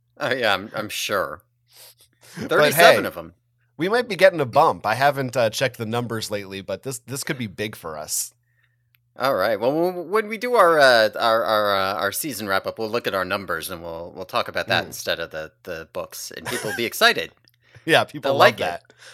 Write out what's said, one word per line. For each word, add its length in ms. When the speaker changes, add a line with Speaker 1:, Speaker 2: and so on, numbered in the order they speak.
Speaker 1:
Oh, 140
yeah, 220
I'm, 200
I'm 140
sure. 540
Speaker 2:
But 120
Speaker 1:
Thirty-seven 540
Speaker 2:
hey, 40
Speaker 1:
of 80
'em. 160
Speaker 2:
we 100
might 220
be 60
getting 240
a 40
bump. 400
I 100
haven't, 440
uh, 100
checked 300
the 80
numbers 440
lately, 300
but 220
this, 160
this 260
could 140
be 80
big 280
for 220
us. 380
Speaker 1:
All 160
right. 240
Well, 140
w-, 340
when 220
we 80
do 180
our, 240
uh, 300
our, 260
our, 320
uh, 180
our 180
season 340
wrap-up, 320
we'll 120
look 160
at 80
our 100
numbers 460
and 120
we'll, 320
we'll 120
talk 220
about 180
that 180
Speaker 2:
Mm. 40
Speaker 1:
instead 300
of 120
the, 220
the 320
books, 420
and 100
people 240
will 60
be 80
excited. 520
<laughs> 60
Speaker 2:
Yeah, 160
people 300
Speaker 1:
They'll 20
Speaker 2:
love 60
Speaker 1:
like 140
it. 40
Speaker 2:
that. 340